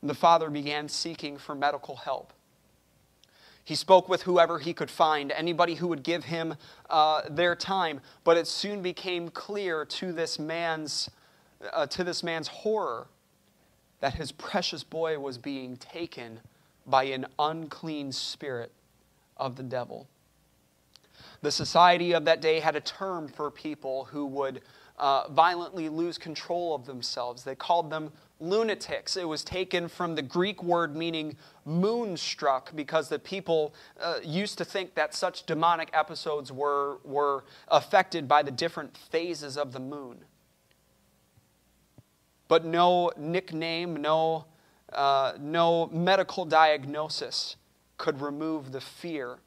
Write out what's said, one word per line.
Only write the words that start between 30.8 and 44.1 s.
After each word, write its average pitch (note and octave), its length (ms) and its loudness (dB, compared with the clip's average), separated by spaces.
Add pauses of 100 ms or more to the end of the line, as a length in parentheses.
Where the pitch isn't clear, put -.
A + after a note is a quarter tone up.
meaning D#3+ 420 -4 (280)
moonstruck, E3+ 1120 0
because D3+ 320 -2
the D3+ 100 -2
people, E3 560 -2 (260)
uh, E3 220 -2
used E3+ 360 -4
to F3+ 60 -2
think F#3 300 -6
that D3+ 200 0
such - 320 -4
demonic E3 460 2
episodes D3+ 600 -2
were, C#3+ 520 0
were C#3+ 400 0 (240)
affected D#3+ 600 4
by D3 140 8
the C#3+ 80 -2
different D#3 460 -6
phases D#3+ 600 -6
of C#3+ 160 -4
the C3 80 -10
moon. C3 380 -12 (2250)
But D#3+ 180 6
no F3 520 4
nickname, E3 800 -4
no, D#3+ 480 2 (480)